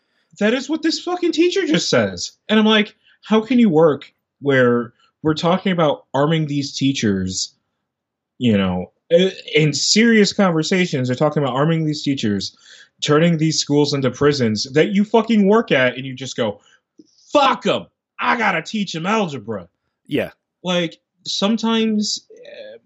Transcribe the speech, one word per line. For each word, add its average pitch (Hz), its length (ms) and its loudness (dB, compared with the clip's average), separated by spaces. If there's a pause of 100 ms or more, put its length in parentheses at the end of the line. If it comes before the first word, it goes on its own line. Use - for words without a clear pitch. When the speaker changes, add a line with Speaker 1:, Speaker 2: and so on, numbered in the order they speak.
(400)
Speaker 1:
That 220 140 2
is 262 160 -4
what 311 140 -4
this - 160 -2
fucking 349 320 -4
teacher 359 360 0
just 196 220 -2
says. 101 440 -2 (140)
And 214 120 2
I'm 214 60 4
like, 214 300 2 (280)
"How 220 180 2
can 240 180 2
you 226 100 6
work 151 440 2 (280)
where 123 520 2 (280)
we're 156 140 0
talking 185 360 0
about 165 420 -2
arming 156 340 0
these 143 280 -6
teachers, 98 760 -2 (840)
you 117 180 2
know, 90 340 -2 (200)
i-, 185 200 4 (240)
in 151 180 2
serious 220 600 2
conversations, 170 720 0
they're 127 80 -2
talking 151 260 0
about 127 140 -2
arming 160 300 0
these 151 180 -4
teachers, 113 540 -4 (440)
turning 156 360 2
these 156 220 0
schools 147 340 0
into 135 180 -2
prisons 123 600 0
that 165 160 2
you 202 160 0
fucking 214 420 2
work 226 240 2
at," 127 240 2
and 131 100 -10
you 131 100 -12
just 127 200 -12
go, 110 240 -4 (720)
"Fuck 269 360 2
'em. 190 180 -2 (340)
I 247 160 -2
gotta 196 280 -2
teach 202 320 -6
'em 165 100 -8
algebra." 135 640 -6 (380)
Speaker 2:
Yeah. 104 240 -4 (320)
Speaker 1:
Like, 175 360 -4 (280)
sometimes, 220 1040 -2
uh, - 540 -20